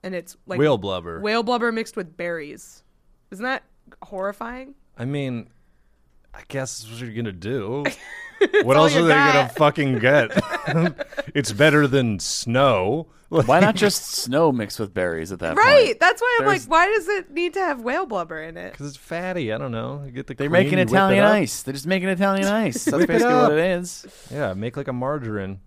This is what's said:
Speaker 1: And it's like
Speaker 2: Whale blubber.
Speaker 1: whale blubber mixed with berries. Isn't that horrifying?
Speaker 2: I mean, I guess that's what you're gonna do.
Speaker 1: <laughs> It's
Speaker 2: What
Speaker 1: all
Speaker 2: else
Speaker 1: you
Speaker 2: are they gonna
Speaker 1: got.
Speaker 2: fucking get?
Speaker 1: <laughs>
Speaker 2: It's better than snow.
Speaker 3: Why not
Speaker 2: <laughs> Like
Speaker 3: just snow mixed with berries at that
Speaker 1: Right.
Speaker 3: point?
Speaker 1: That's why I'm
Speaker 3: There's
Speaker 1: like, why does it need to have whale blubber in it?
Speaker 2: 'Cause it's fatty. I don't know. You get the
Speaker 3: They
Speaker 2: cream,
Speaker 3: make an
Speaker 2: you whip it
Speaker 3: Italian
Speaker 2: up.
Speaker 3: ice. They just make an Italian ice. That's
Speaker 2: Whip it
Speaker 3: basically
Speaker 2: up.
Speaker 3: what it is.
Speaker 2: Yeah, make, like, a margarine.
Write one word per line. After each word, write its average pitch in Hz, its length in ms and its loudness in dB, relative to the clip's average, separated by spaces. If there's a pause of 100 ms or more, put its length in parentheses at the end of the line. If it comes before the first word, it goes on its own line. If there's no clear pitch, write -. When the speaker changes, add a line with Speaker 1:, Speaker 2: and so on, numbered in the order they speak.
Speaker 1:
And 185 120 -10
it's 170 220 -10 (100)
like 185 120 -6
Speaker 2:
Whale 143 180 4
blubber. 90 440 -6
Speaker 1:
whale 214 220 -2
blubber 233 300 -2
mixed 226 240 -8
with 180 180 -12
berries. 165 680 -12 (480)
Isn't 196 140 -12
that 262 180 -6 (400)
horrifying? 233 720 -10 (240)
Speaker 2:
I 120 80 -8
mean, 135 420 -6 (840)
I - 140 -20
guess 131 320 -8
that's 110 200 -18
what - 60 -
you're 110 80 -12
gonna 113 180 -6
do. 110 560 -6
Speaker 1:
<laughs> - 60 -8 (460)
It's 392 260 4
Speaker 2:
What 131 100 6
Speaker 1:
all 156 80 8
Speaker 2:
else 151 100 4
Speaker 1:
you 170 60 4
Speaker 2:
are 170 40 4
they 160 100 6
gonna 277 180 6
Speaker 1:
got. 131 220 2
Speaker 2:
fucking 143 460 2
get? 127 300 4 (360)
Speaker 1:
<laughs> - 680 -4
Speaker 2:
It's 139 180 -2
better 147 340 4
than 120 320 0
snow. 120 880 0 (220)
Speaker 3:
Why 151 320 4
not - 20 6
Speaker 2:
<laughs> - 60 -
Like 220 80 2
Speaker 3:
just 202 300 0
snow 147 460 0
mixed 110 280 -4
with 101 120 -6
berries 85 400 -2
at 90 60 -10
that 82 180 -2
Speaker 1:
Right. 508 300 6
Speaker 3:
point? 247 140 -4
Speaker 1:
That's 359 200 2
why 480 200 0
I'm 427 80 0
Speaker 3:
There's 392 160 0
Speaker 1:
like, - 60 -10
why 330 180 4
does 403 200 -2
it 403 220 -6
need 330 240 -4
to 392 60 -4
have 294 200 -2
whale 277 260 -4
blubber 170 360 -8
in 165 140 -14
it? - 200 -14
Speaker 2:
'Cause 139 120 -12
it's 139 80 -16
fatty. 170 560 -6
I 110 40 -4
don't 131 160 -8
know. 123 320 -8
You 135 60 -16
get 127 160 -12
the 143 80 -12
Speaker 3:
They 143 140 -4
Speaker 2:
cream, 156 40 -2
Speaker 3:
make 185 140 4
an 151 60 -2
Speaker 2:
you 185 60 2
whip 185 100 2
it 110 40 0
Speaker 3:
Italian 196 320 4
Speaker 2:
up. 208 80 6
Speaker 3:
ice. 185 300 0
They 135 100 -8
just 139 140 -10
make 185 160 0
an 190 80 -2
Italian 196 380 0
ice. 208 360 -2
That's 294 120 0
Speaker 2:
Whip 170 80 4
it - 20 0
Speaker 3:
basically 233 280 2
Speaker 2:
up. 247 160 4
Speaker 3:
what - 80 2
it 165 60 2 (140)
is. - 280 -12 (240)
Speaker 2:
Yeah, 127 240 -4
make, 113 220 -6
like, 139 120 -8
a 131 40 -6
margarine. 113 760 -6